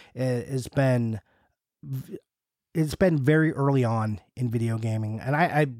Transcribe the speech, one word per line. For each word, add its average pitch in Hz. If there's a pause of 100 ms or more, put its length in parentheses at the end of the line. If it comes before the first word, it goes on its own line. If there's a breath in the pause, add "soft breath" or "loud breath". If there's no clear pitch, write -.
(160 loud breath)
i-, 120
has 127
been 123 (640)
v-, 139 (560)
it's 156
been 165
very 156
early 139
on 110 (160)
in 123
video 113
gaming. 110
And 131
I, 160
I, 151 (120)